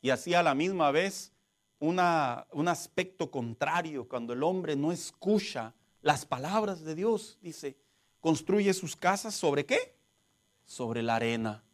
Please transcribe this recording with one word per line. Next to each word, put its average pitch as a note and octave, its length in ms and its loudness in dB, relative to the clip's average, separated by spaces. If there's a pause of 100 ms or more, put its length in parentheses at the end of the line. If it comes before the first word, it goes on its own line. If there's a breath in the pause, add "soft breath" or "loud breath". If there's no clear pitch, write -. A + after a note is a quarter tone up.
Y B2+ 80 0
así C3 240 -2
a E3+ 80 6
la D3 120 4
misma E3 360 2
vez F3+ 420 -2 (460)
una, D#3+ 720 0
un D3+ 160 0
aspecto F3 640 -4
contrario, C#3+ 800 -2
cuando A#2+ 240 -4
el B2 100 -2
hombre E3+ 340 0
no C#3+ 140 0
escucha F3 840 -2 (320)
las D3 220 2
palabras F3+ 580 -2
de D#3 100 -6
Dios, G#3 460 -2
dice, D3+ 380 -12 (420)
construye F#3+ 540 4
sus F3+ 200 -8
casas G3+ 400 0
¿sobre C#3+ 300 2
qué? A#4 320 -2 (720)
Sobre A#2 360 -4
la A2+ 140 2
arena. A2+ 580 -2